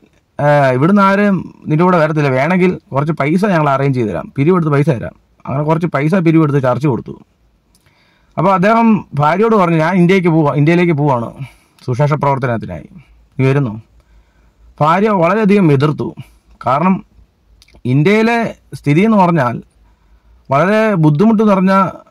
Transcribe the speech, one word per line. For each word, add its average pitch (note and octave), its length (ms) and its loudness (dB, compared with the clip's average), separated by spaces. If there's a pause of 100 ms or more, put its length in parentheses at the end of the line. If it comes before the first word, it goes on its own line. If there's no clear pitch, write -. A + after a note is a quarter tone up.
(420)
ആ, C#3+ 300 2
ഇവിടുന്ന് E3 300 2
ആരും G3 680 -2
നിന്റെ D#3 160 0
കൂടെ F3+ 140 2
വരത്തില്ല, D3+ 320 0
വേണമെങ്കിൽ E3 500 0 (120)
കുറച്ച് D3 220 -2
പൈസ D#3 320 -2
ഞങ്ങൾ D#3+ 240 0
അറേഞ്ച് C3+ 300 0
ചെയ്ത് A2 100 -2
തരാം, E2 260 -10
പിരിവെടുത്ത് D#3 360 0
പൈസ D3 180 0
തരാം." G#2+ 260 -6 (300)
അങ്ങനെ C#3 180 -6
കുറച്ച് E3 240 -2
പൈസ D#3 280 -2
പിരിവെടുത്ത് D#3+ 460 2
ചർച്ച് B2+ 260 -2
കൊടുത്തു. G#2+ 320 -6 (1160)
അപ്പൊ F3 160 0
അദ്ദേഹം A3 600 2
ഭാര്യയോട് F3 420 0
പറഞ്ഞു, E3+ 220 2
"ഞാൻ D#3+ 180 0
ഇന്ത്യക്ക് F3+ 320 2
പോവാ, D#3 260 2
ഇന്ത്യയിലേക്ക് E3+ 400 2
പോവാണ് C#3 400 -2 (520)
സുവിശേഷ C#3 280 -2
പ്രവർത്തനത്തിനായി, B2 760 -4 (500)
നീ C3 60 0
വരുന്നോ?" C3 360 -2 (1000)
ഭാര്യ F3+ 280 0
വളരെയധികം G3 600 2
എതിർത്തു. C#3 440 -2 (520)
കാരണം D#3+ 380 -2 (800)
ഇന്ത്യയിലെ G#3+ 680 0 (180)
സ്ഥിതി C#3+ 280 -2
എന്ന് A3 160 2
പറഞ്ഞാൽ E3 440 0 (880)
വളരെ G#3 420 2
ബുദ്ധിമുട്ട് G3 560 2
നിറഞ്ഞ, F#3+ 220 2 (400)